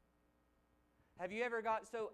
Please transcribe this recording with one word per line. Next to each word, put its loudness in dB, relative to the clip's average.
Have 0
you 0
ever 2
got 2
so -2